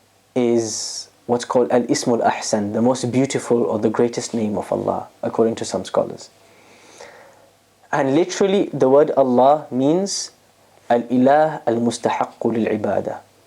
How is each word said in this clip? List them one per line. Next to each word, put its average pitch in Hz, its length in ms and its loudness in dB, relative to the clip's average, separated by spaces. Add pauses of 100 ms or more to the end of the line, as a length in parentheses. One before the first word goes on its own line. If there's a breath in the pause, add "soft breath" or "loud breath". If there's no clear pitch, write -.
(340)
is 117 760 -2 (180)
what's 120 180 -2
called 123 260 0
Al-Ismul 120 560 0
Ahsan, 104 460 -2
the 110 100 -2
most 123 300 0
beautiful 127 500 0
or 107 160 -2
the 110 120 0
greatest 120 440 -2
name 107 240 -2
of - 140 -8
Allah, 101 360 -4 (140)
according 113 340 0
to - 80 -10
some 95 200 -6
scholars. - 460 -4 (1600 loud breath)
And 139 220 0
literally 190 580 0
the 131 160 2
word 147 240 6
Allah 135 580 4
means 160 640 -2 (580)
Al-Ilah 131 760 2
Al-Mustahaqqu 117 800 -2
Lil-Ibadah, 107 760 -2 (260)